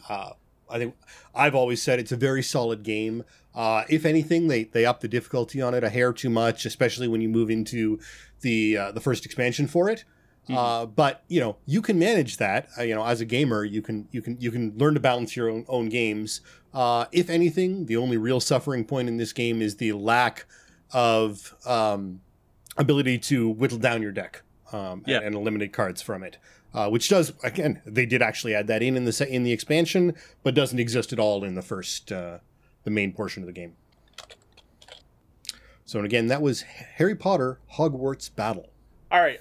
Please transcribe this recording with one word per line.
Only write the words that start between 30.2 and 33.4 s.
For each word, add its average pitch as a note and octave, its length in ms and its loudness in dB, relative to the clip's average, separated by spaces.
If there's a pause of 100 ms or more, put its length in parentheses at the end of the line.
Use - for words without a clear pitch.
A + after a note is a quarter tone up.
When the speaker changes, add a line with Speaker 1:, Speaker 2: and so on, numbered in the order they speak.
Speaker 1:
but C3 140 2
doesn't B2 240 2
exist A#2 340 0
at A2+ 60 -6
all G#2 240 2
in F#2+ 100 -6
the F#2 80 -6
first, - 500 -10
uh, F2 280 -10 (440)
the A2 60 -6
main G2+ 240 0
portion F#2+ 300 -8